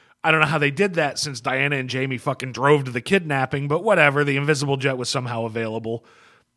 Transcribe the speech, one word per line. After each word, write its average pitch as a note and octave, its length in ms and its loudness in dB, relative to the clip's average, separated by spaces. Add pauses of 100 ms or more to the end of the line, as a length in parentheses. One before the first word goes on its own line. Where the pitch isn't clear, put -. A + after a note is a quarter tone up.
(240)
I D#3+ 80 4
don't D#3+ 100 6
know D#3 60 2
how D3+ 120 0
they C#3+ 120 2
did F3+ 240 -2
that D3 220 -2
since C#3 240 -6
Diana C3+ 360 -2
and B2+ 120 -6
Jamie C3 300 -4
fucking B2+ 320 -6
drove C#3 340 4
to B2+ 60 -8
the A#2+ 100 -4
kidnapping, C#3+ 680 0
but D#3+ 160 0
whatever. D3+ 400 4
The C#3+ 140 0
invisible C#3+ 400 0
jet C3+ 200 -2
was B2 120 -6
somehow A#2 360 -4
available. A2+ 600 -6 (520)